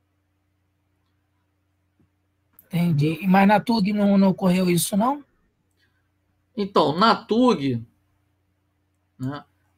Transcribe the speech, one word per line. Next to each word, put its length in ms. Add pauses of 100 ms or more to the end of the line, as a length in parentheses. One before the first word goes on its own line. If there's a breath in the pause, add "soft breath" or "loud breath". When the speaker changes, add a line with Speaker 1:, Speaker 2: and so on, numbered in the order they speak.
(2750)
Speaker 1:
Entendi. 640
Mas 200
na 140
tug 320
não, 240
não 120
ocorreu 400
isso, 280
não? 260 (1300)
Speaker 2:
Então, 400
na 180
tug, 720 (1300)
né, 260 (320)